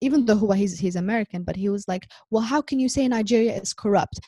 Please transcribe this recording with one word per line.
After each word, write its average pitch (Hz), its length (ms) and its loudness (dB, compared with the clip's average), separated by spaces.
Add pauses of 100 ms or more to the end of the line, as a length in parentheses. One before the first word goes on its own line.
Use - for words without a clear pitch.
even 269 240 2
though 214 100 6
هو 202 180 2
he's, 196 240 0
he's 180 180 -2
American, 190 460 -4
but 175 140 -6
he 196 140 -2
was 202 180 -4
like, 185 160 -6 (260)
"Well, 220 120 2
how 269 180 0
can 285 180 -4
you 254 120 0
say 262 180 0
Nigeria 226 540 2
is - 100 -8
corrupt?" - 440 0 (100)